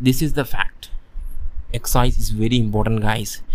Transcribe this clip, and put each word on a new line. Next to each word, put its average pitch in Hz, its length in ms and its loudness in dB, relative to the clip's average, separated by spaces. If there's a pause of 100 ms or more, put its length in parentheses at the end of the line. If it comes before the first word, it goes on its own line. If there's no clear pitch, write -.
this 127 220 2
is 147 100 0
the 139 140 0
fact. - 420 -2 (840)
Exercise - 420 2
is 110 140 2
very 113 280 2
important, 107 440 0
guys. 107 400 -2 (120)